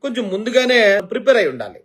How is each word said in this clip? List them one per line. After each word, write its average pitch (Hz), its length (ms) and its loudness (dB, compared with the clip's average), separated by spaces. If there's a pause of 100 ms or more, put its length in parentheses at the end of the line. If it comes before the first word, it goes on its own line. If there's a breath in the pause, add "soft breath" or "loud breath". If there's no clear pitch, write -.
కొంచెం 247 260 -6
ముందుగానే 226 720 2
ప్రిపేర్ 240 360 0
అయి 185 120 2
ఉండాలి. 110 360 -10